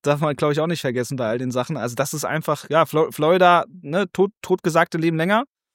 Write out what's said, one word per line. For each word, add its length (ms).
darf 160
man, 160
glaub 160
ich, 80
auch 80
nicht 140
vergessen 360
bei 100
all 120
den 120
Sachen. 240
Also 200
das 180
ist 100
einfach, 460
ja, 160
Flo-, 260
Florida, 540
ne, 320
tot-, 200
totgesagte 560
leben 180
länger. 280